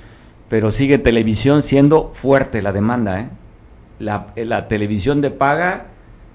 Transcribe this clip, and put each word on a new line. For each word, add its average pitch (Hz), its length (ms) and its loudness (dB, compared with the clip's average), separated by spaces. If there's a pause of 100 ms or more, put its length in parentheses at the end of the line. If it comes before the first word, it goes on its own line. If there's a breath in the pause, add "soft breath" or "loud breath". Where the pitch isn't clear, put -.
(500 loud breath)
pero 110 200 0
sigue 135 280 2
televisión 113 640 2
siendo 143 500 4
fuerte 131 480 0
la 98 120 -2
demanda, 104 480 -2
¿eh? 127 80 -10 (680)
La, 104 380 -8
la 113 320 -6
televisión 107 540 0
de 139 80 0
paga 160 560 -2 (480 soft breath)